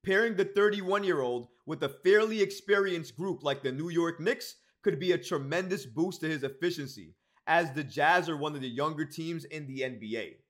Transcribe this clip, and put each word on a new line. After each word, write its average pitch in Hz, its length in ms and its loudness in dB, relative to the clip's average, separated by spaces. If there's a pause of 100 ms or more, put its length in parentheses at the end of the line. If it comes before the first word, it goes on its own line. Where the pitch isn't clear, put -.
Pairing 202 320 4
the 196 80 4
thirty-one-year-old 190 1040 2 (160)
with 151 180 -4
a 139 60 0
fairly 214 540 4
experienced 190 760 0
group 175 280 -4
like 139 180 0
the 131 100 0
New 151 160 -6
York 170 320 0
Knicks - 360 -2 (260)
could 170 160 2
be 180 140 2
a 165 60 4
tremendous 170 680 -2
boost 160 360 -2
to 156 80 -2
his 147 160 -2
efficiency, 135 720 -6 (340)
as 160 240 4
the 147 100 -4
Jazz 151 460 2
are 160 80 -4
one 151 180 -6
of 139 60 -8
the 131 80 -6
younger 147 360 -2
teams 165 400 -8
in 151 220 -12
the 131 160 -6
N 127 160 -6
B 110 180 -6
A. 90 200 -8 (140)